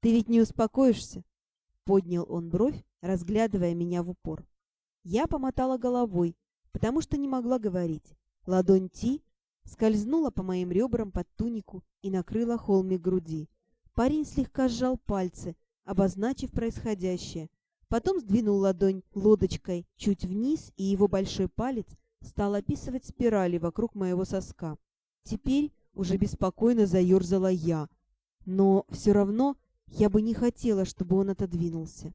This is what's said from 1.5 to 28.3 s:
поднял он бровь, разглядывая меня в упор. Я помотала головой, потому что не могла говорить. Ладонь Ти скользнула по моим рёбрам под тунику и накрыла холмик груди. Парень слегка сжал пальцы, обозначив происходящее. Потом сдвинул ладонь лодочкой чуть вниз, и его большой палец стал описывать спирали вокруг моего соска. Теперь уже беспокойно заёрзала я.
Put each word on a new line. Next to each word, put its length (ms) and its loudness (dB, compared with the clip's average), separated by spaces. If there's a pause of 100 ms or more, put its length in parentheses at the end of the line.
поднял 440 0
он 200 -6
бровь, 340 -2 (180)
разглядывая 760 -2
меня 280 -2
в 80 -6
упор. 340 -10 (580)
Я 240 0
помотала 520 -2
головой, 580 0 (360)
потому 280 -2
что 160 -4
не 120 -4
могла 300 -2
говорить. 580 -4 (300)
Ладонь 420 4
Ти 340 -4 (420)
скользнула 680 0
по 120 -6
моим 300 -4
рёбрам 400 -2
под 240 -6
тунику 480 -8 (180)
и 80 -6
накрыла 480 -2
холмик 420 2
груди. 480 -4 (460)
Парень 300 2
слегка 440 -2
сжал 300 -2
пальцы, 580 -6 (280)
обозначив 640 0
происходящее. 1000 -6 (380)
Потом 300 0
сдвинул 400 2
ладонь 440 2 (120)
лодочкой 720 2 (100)
чуть 280 0
вниз, 520 -4
и 80 -6
его 220 4
большой 420 0
палец 380 -6 (360)
стал 320 -2
описывать 500 -4
спирали 540 0
вокруг 360 -4
моего 300 -2
соска. 540 -8 (440)
Теперь 500 -2 (200)
уже 240 -2
беспокойно 680 2
заёрзала 640 4
я. 380 -2 (580)